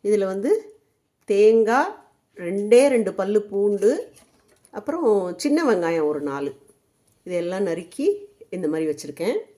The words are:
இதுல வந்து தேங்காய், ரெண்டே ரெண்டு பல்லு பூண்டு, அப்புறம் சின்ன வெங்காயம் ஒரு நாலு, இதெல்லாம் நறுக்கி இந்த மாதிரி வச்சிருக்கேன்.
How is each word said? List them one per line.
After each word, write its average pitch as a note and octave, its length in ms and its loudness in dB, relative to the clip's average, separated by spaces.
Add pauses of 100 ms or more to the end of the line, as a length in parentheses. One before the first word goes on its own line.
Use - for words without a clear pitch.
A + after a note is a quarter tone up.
இதுல G3+ 200 2
வந்து G3+ 540 -2 (460)
தேங்காய், A3+ 680 4 (420)
ரெண்டே G#3 520 4
ரெண்டு A3 260 0
பல்லு G3+ 280 -4
பூண்டு, G3+ 480 0 (800)
அப்புறம் G#3 680 -2
சின்ன D4 260 0
வெங்காயம் E3+ 420 0
ஒரு D3+ 140 -2
நாலு, C#3 360 -6 (680)
இதெல்லாம் F3+ 440 -4
நறுக்கி E3+ 400 -6 (440)
இந்த F3+ 180 -6
மாதிரி D#3 220 -2
வச்சிருக்கேன். D3+ 460 -6 (220)